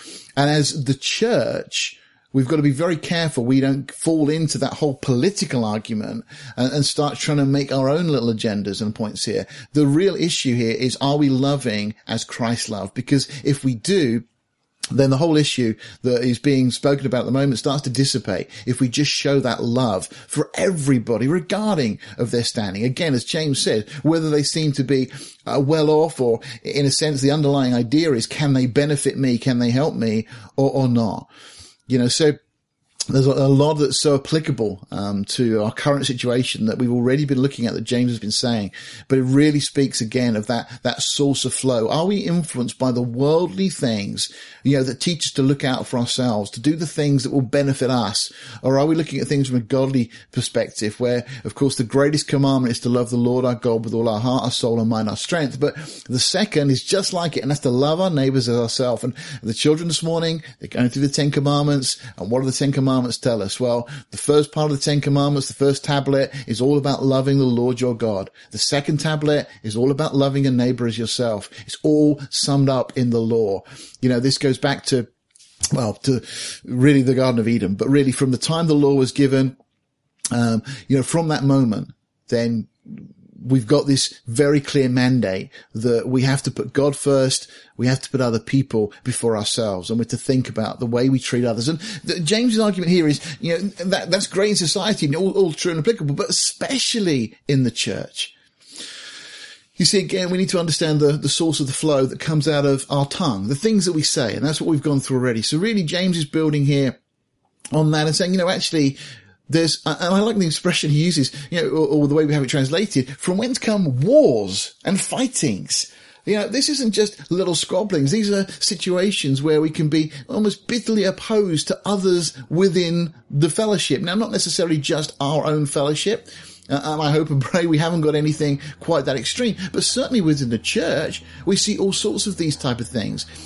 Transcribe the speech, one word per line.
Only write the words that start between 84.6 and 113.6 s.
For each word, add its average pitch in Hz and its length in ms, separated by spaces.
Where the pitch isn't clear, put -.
clear 139 280
mandate 123 600
that 113 320
we 127 160
have 135 200
to 143 80
put - 240
God 139 200
first, 135 560
we 117 80
have 131 140
to - 100
put 127 100
other 117 180
people 113 540
before 117 340
ourselves, 104 520
and 113 100
we're 117 60
to 120 140
think 131 300
about 107 300
the 123 80
way 120 220
we 135 100
treat 123 260
others. 117 240
And 160 120
th-, 175 160
James's 220 380
argument 180 320
here 170 160
is, 143 120
you 170 160
know, - 20
that, 170 240
that's 190 160
great 208 240
in 202 60
society, 185 500
and 143 100
all, 185 160
all 185 200
true 175 200
and 160 80
applicable, 151 340
but 180 140
especially 170 1080
in 139 140
the 120 80
church. - 640
You 175 100
see, 202 140
again, 180 280
we 180 80
need 185 140
to 180 100
understand 156 400
the, 147 120
the 143 180
source 160 280
of 147 80
the 131 60
flow 143 320
that - 160
comes 156 260
out 143 200
of 139 240
our 143 160
tongue, 110 420
the 139 60
things 208 320
that 175 80
we 156 80
say, 117 340
and 113 80
that's 151 160
what 160 80
we've 151 140
gone 143 180
through 131 160
already. 120 240
So 151 160
really, 208 280
James 175 340
is 156 80
building 147 400
here 139 340
on 156 200
that 156 140
and 156 80
saying, 180 180
you 190 60
know, 175 120
actually, 147 480
there's, 165 380
uh, 160 120
and 180 160
I 196 60
like 214 160
the 190 100
expression 160 440
he 147 120
uses, 156 320
you 170 120
know, 147 80
or, 156 160
or 147 220
the 139 60
way 156 120
we 147 80
have 147 100
it 123 60
translated, 139 640
"From 185 200
whence 247 220
come 180 420